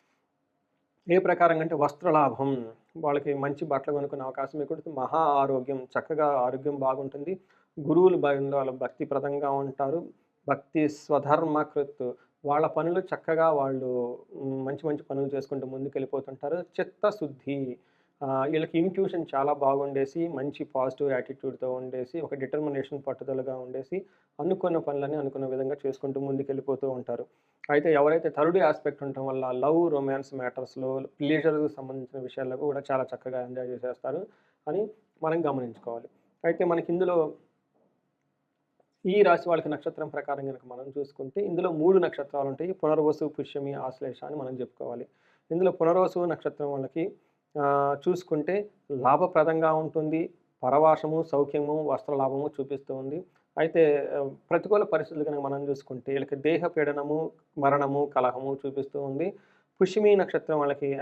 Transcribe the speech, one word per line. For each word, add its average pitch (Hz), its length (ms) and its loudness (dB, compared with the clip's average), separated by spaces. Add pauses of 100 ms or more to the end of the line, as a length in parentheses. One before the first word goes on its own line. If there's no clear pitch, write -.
(1080)
ఏ 180 100 8
ప్రకారంగా 170 420 4
అంటే 160 140 -2
వస్త్రలాభం, 139 920 2 (320)
వాళ్ళకి 147 360 0
మంచి 139 320 -4
బట్టలు 143 280 -2
కొనుక్కునే 143 280 -4
అవకాశం 135 400 -6
ఎక్కువ 147 160 -6
ఉంటుంది. 156 200 -12
మహా 135 200 -2
ఆరోగ్యం, 139 600 2
చక్కగా 151 480 -2
ఆరోగ్యం 135 500 0
బాగుంటుంది. 143 640 -4 (400)
గురువుల 165 360 6
భయంలో 139 420 2
వాళ్ళు 131 140 -2
భక్తిప్రదంగా 139 800 -4
ఉంటారు. 139 540 -4 (420)
భక్తి 143 420 0
స్వధర్మకృత్, 147 1200 0 (320)
వాళ్ళ 151 220 2
పనులు 165 320 0
చక్కగా 165 500 0
వాళ్ళు, 131 680 -2 (160)
ఉమ్, 135 300 -6
మంచి 143 220 -6
మంచి 147 160 -2
పనులు 139 320 -4
చేసుకుంటూ 131 320 -6
ముందుకెళ్ళిపోతుంటారు. 135 880 -6
చిత్తశుద్ధి, 143 1200 -4 (460)
ఆ, 135 220 0
వీళ్ళకి 156 340 0
ఇంట్యూషన్ 180 460 0 (100)
చాలా 143 180 2
బాగుండేసి 139 720 0
మంచి 143 360 -6
పాజిటివ్ 131 480 -2
యాటిట్యూడ్‌తో 127 600 -4
ఉండేసి 127 480 -6
ఒక 135 120 -6
డిటర్మినేషన్, 139 760 -4
పట్టుదలగా 131 500 -4
ఉండేసి 131 480 -8 (340)
అనుకున్న 175 380 0
పనులని 143 380 -2
అనుకున్న 139 300 -4
విధంగా 131 300 -2 (120)
చేసుకుంటూ 135 320 -4
ముందుకెళ్ళిపోతూ 135 680 -2
ఉంటారు. 123 360 -6 (440)
అయితే 151 240 4
ఎవరైతే 151 360 4
థర్డ్ 160 280 2
ఆస్పెక్ట్ 147 460 2
ఉండటం 135 220 -6
వల్ల 131 260 -2
లవ్, 156 400 4
రొమాన్స్ 139 420 -2
మ్యాటర్స్‌లో, 131 680 -6 (180)
ప్లెజర్‌కి 151 540 2
సంబంధించిన 135 500 -10
విషయాల్లో 127 340 -6
కూడా 143 240 -2 (100)
చాలా 131 140 2 (100)
చక్కగా 127 260 -8
ఎంజాయ్ 127 280 -8
చేసేస్తారు 131 580 -6 (400)
అని 196 220 -2 (340)
మనం 160 220 0
గమనించుకోవాలి. 120 640 -6 (360)
అయితే 170 200 2
మనకి 170 260 0
ఇందులో 175 420 2 (1700)
ఈ 196 160 4
రాశి 175 280 6
వాళ్ళకి 160 200 2
నక్షత్రం 151 400 -6
ప్రకారం 143 360 -6
కనుక 135 200 -8
మనం 131 320 -12
చూసుకుంటే 139 440 -8
ఇందులో 180 300 0
మూడు 165 260 6
నక్షత్రాలు 143 500 0
ఉంటాయి. 160 260 -4
పునర్వసు, 156 520 2
పుష్యమి, 139 480 -6
ఆశ్లేష 131 500 -8
అని 147 120 -10
మనం 131 240 -8
చెప్పుకోవాలి. 120 480 -10 (440)
ఇందులో 175 200 4
పునర్వసు 175 540 4
నక్షత్రం 147 460 -4
వాళ్ళకి, 143 420 -4 (460)
ఆ, 143 380 2 (120)
చూసుకుంటే 180 600 0 (220)
లాభప్రదంగా 160 840 4
ఉంటుంది. 160 560 0 (340)
పరవాసము, 156 600 4
సౌఖ్యము, 147 600 0
వస్త్రలాభము 139 640 -2 (120)
చూపిస్తూ 135 340 -8
ఉంది. 139 300 -8 (320)
అయితే, 151 560 4
ఆ, 143 160 -2 (200)
ప్రతికూల 196 340 4
పరిస్థితులు 156 400 -2
కనుక 147 160 -2
మనం 139 300 -4
చూసుకుంటే 135 420 -6
వీళ్ళకి 135 240 -2
దేహ 156 320 0
పీడనము, 147 640 -2 (260)
మరణము, 143 580 2
కలహము 131 500 0
చూపిస్తూ 139 360 -6
ఉంది. 143 340 -4 (460)
పుష్యమి 208 340 6
నక్షత్రం 160 440 0
వాళ్ళకి 143 420 0